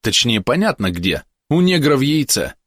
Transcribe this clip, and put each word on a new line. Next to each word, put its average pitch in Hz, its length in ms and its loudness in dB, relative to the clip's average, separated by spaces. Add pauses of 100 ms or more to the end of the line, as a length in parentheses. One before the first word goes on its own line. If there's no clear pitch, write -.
Точнее, 110 400 0
понятно 135 500 -2
где, 87 320 -4 (260)
у 165 120 2
негра 156 360 2
в 131 40 2
яйце. 143 540 -2 (100)